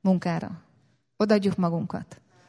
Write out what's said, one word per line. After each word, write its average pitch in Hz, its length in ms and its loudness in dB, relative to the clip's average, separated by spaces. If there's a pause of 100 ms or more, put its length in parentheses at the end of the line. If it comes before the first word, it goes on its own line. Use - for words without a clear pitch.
munkára. 175 600 0 (560)
Odaadjuk 208 380 2
magunkat. 170 640 -4 (280)